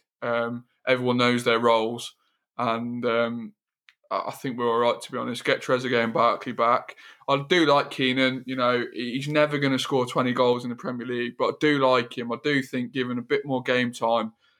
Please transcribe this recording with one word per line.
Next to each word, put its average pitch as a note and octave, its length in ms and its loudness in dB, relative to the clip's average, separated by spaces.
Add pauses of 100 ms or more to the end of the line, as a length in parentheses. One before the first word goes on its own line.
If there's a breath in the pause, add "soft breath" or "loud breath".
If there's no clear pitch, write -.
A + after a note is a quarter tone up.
(220)
Um, A#2+ 440 -4 (220)
everyone B2 300 2
knows B2 260 2
their A#2 160 2
roles, A#2 540 0 (440)
and, A#2+ 480 -4
um, A#2 480 -2 (580)
I, F#2+ 160 -2
I B2 40 -6
think B2+ 260 -8
we're A#2+ 140 0
all A#2 80 2
right, A#2+ 220 2
to - 100 -14
be B2+ 60 -6
honest. A#2+ 260 -6
Get C#3 180 0
Trezeguet B2 420 0
and A2+ 100 -2
Barkley A#2 400 0
back. A#2 420 0 (320 loud breath)
I C#3 220 0
do F3 160 4
like C#3+ 240 4
Keenan. C3 560 0
You C3 100 -8
know, B2 380 0
he, A#2+ 200 -6
he's C#3 140 -4
never D3+ 300 2
gonna C3+ 220 0
score B2+ 260 0
twenty B2+ 260 0
goals B2 320 2
in B2 60 -6
the A#2+ 60 -6
Premier B2 320 -8
League, A#2+ 320 -4
but A#2+ 80 0
I A#2 120 0
do D3 200 2
like B2+ 360 2
him. A#2+ 160 -6
I A2+ 120 -4
do C#3+ 180 0
think B2+ 320 -6
given B2 240 -4
a A#2 60 -6
bit C#3+ 220 -2
more C3 180 -2
game B2 280 0
time, A2+ 420 0 (260)